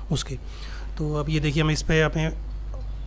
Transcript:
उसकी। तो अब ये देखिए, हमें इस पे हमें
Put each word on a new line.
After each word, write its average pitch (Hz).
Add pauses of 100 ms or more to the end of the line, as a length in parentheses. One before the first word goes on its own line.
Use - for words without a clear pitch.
(120)
उसकी। 135 (640)
तो 151
अब 147
ये 156
देखिए, 151
हमें 156
इस 147
पे 160
हमें 156 (760)